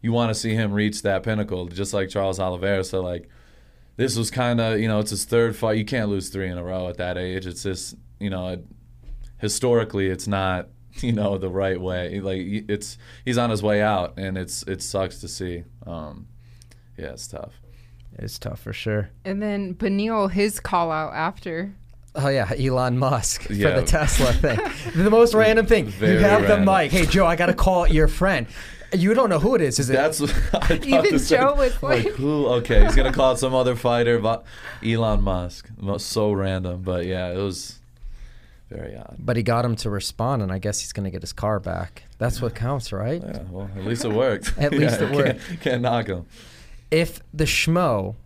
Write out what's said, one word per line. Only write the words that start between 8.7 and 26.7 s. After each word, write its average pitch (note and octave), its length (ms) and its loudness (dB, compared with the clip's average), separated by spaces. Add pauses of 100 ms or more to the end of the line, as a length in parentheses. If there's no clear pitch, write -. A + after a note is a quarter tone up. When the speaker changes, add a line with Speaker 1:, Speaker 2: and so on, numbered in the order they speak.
Speaker 1:
historically, A2 720 0
it's F#2 200 -4
not, F#2+ 420 -2 (140)
<laughs> - 180 -20
you B2 100 0
know, G2+ 260 0
the F#2 120 -4
right F#2+ 300 -2
way. F2+ 400 -6
Like, F#2+ 200 -4
y-, G2+ 280 -6
it's, G#2 300 -6 (280)
he's A#2+ 120 0
on A#2+ 120 2
his G2+ 140 -2
way G#2 180 2
out, G2 360 0
and F#2+ 200 -6
it's, - 260 -8
it F#2+ 180 -8
sucks F#2+ 400 -4
to F2 60 -14
see. F2 360 -8 (220)
Um, D#2 420 -12 (680)
yeah, D2 100 -12
it's - 200 -14
tough. - 260 -14 (680)
Speaker 2:
It's - 180 -12
tough - 220 -10
for G#2 140 -12
sure. G#2+ 360 -4 (160)
Speaker 3:
And G3 160 -4
then G3+ 320 -4
Beneil, G3+ 580 0
his G3+ 280 -2
call E3+ 320 -2
out D#3 220 -4
after. E3+ 600 -6 (420)
Speaker 2:
Oh, C#3 140 0
yeah, B2 300 0
Elon B2+ 400 2
Musk C3 440 0
for - 100 -6
Speaker 1:
Yeah. G#2 260 2
Speaker 2:
the A#2+ 40 0
Tesla C#3+ 500 4
thing. B2+ 260 2 (180)
Speaker 3:
<laughs> - 260 -2
Speaker 2:
The G#3 60 6
most A3+ 240 8
random A3 320 6
thing. G#3 220 4
Speaker 1:
Very G2+ 260 2
Speaker 2:
You F3+ 60 6
have G3+ 240 6
the G3+ 140 6
Speaker 1:
random. G3 80 4 (100)